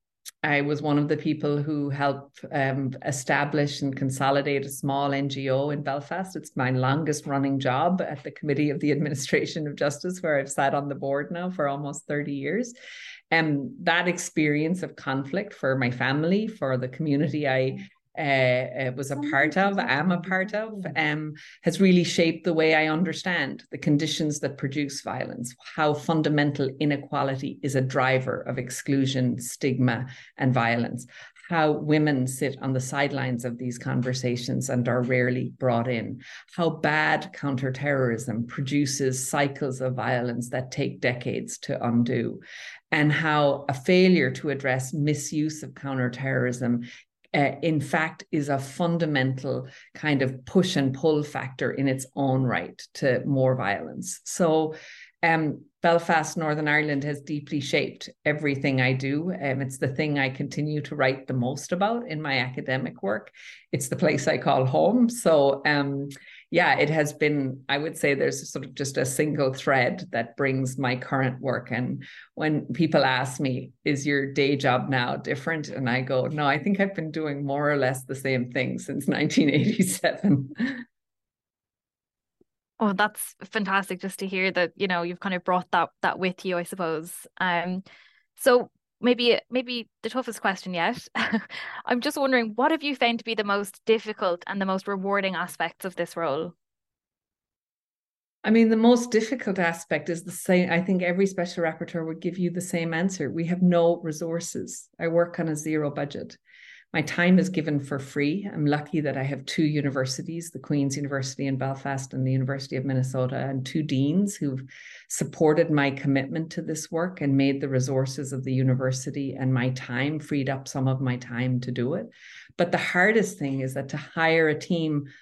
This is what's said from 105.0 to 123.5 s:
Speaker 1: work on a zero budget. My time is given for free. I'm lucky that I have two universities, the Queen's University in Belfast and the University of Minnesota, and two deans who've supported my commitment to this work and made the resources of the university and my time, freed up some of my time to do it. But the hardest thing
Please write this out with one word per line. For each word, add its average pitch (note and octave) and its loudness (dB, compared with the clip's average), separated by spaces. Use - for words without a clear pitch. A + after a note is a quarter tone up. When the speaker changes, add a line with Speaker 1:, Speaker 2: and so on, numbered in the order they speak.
Speaker 1:
work E3+ 2
on E3 -2
a D#3 -2
zero D3+ -2
budget. D3 -8
My D#3+ 0
time F3+ 4
is D#3+ 4
given D3+ 0
for C3+ -6
free. D3+ -2
I'm D3+ 0
lucky D3 0
that C#3 -2
I C3+ -2
have C3+ -4
two - 0
universities, D3 -2
the - -12
Queen's C#3 0
University C#3 -4
in C3+ 0
Belfast C3+ -4
and C3 0
the C3 2
University C3+ -2
of B2 -2
Minnesota, C3 0
and C3+ -4
two D#3 -2
deans D3 2
who've C3+ -4
supported D#3 2
my C#3+ 4
commitment C#3+ -2
to E3+ -8
this D#3 -8
work F3+ -4
and C#3 2
made C#3 4
the C#3+ -4
resources C3 0
of C3 -6
the C3 -2
university C3 0
and C3 2
my B2+ 2
time, C3 -2
freed C#3+ -2
up C3+ -6
some C3 -2
of C3 2
my B2 0
time B2 -2
to B2+ -8
do B2 -2
it. A3 -6
But F3+ 2
the G3+ 2
hardest G#3 2
thing C3+ -2